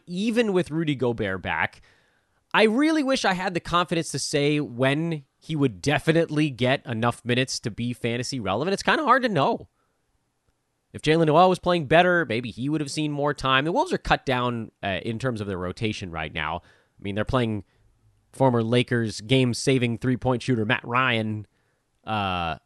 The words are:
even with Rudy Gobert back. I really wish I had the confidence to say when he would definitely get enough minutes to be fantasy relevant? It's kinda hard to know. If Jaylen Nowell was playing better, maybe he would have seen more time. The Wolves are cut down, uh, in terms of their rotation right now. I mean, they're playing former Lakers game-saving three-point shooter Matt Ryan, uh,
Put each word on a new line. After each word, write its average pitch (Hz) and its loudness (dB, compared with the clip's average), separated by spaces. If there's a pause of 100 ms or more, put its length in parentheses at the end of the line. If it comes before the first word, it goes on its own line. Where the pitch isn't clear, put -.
even 214 0
with 180 2
Rudy 151 0
Gobert 113 -2
back. 85 -2 (720)
I 190 6
really 294 2
wish 262 0
I 196 2
had 185 -4
the 165 -2
confidence 170 -2
to 143 -6
say 147 0
when 139 -2 (160)
he 160 -6
would 127 0
definitely 151 2
get 123 0
enough 117 -2
minutes 123 -2
to 120 -6
be 120 -6
fantasy 120 -6
relevant? 117 -2
It's - -4
kinda 277 2
hard 247 4
to 247 0
know. 143 0 (1200)
If 104 -14
Jaylen 160 4
Nowell 165 6
was 180 2
playing 175 0
better, 170 4
maybe 117 -4
he 123 -6
would 151 -2
have 139 -6
seen 151 -4
more 143 -2
time. 135 2
The 165 -2
Wolves 311 0
are 190 -2
cut - 0
down, 123 -2 (100)
uh, 95 -2
in 113 -6
terms 120 -4
of 104 -6
their 98 -4
rotation 92 -6
right 80 -6
now. 80 -4 (360)
I - -20
mean, 98 -6
they're 107 0
playing 113 -2 (680)
former 123 2
Lakers 117 0
game-saving 123 2
three-point 127 -2
shooter 113 0
Matt 117 0
Ryan, 113 -2 (580)
uh, 92 -4